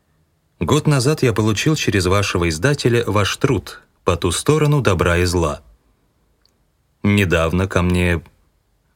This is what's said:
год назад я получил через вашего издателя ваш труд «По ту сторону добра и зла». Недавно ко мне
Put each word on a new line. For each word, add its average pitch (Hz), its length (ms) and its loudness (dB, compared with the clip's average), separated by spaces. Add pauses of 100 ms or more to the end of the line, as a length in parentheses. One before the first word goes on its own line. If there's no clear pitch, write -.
(600)
год 123 260 0
назад 147 380 2
я 117 100 2
получил 110 420 0
через 104 300 -2
вашего 92 420 0
издателя 117 600 0
ваш 101 300 -2
труд - 440 -4 (220)
«По 90 140 0
ту 87 140 -2
сторону 147 500 0
добра 87 360 2
и 90 80 2
зла». 82 380 -2 (1400)
Недавно 90 680 0
ко 92 140 0
мне 87 400 0 (760)